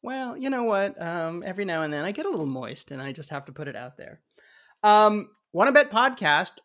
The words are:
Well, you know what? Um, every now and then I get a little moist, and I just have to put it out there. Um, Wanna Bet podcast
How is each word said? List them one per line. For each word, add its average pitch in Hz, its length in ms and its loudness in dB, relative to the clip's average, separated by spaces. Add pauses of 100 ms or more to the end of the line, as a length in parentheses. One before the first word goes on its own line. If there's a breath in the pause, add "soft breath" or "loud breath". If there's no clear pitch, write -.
Well, 254 320 -10
you 269 140 -6
know 247 140 -2
what? 202 360 0
Um, 170 460 -6
every 190 180 -6
now 165 200 -2
and 151 100 -4
then 147 120 -4
I 196 60 -4
get 294 140 -8
a 403 40 -4
little 170 180 -4
moist, 127 420 -10
and 139 100 -12
I 139 120 -10
just 147 180 -14
have 139 160 -10
to 135 60 -20
put 143 160 -12
it 135 80 -12
out 123 220 -14
there. - 220 -20 (640 soft breath)
Um, 208 480 6 (240)
Wanna 214 180 4
Bet 277 200 6
podcast 202 640 2 (120)